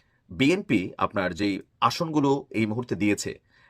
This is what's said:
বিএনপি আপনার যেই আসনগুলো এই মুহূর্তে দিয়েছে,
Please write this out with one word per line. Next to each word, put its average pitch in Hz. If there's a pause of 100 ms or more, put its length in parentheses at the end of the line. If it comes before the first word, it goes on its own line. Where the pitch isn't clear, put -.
(300)
বিএনপি 131
আপনার 92
যেই 98 (200)
আসনগুলো 143
এই 110
মুহূর্তে 117
দিয়েছে, 101 (300)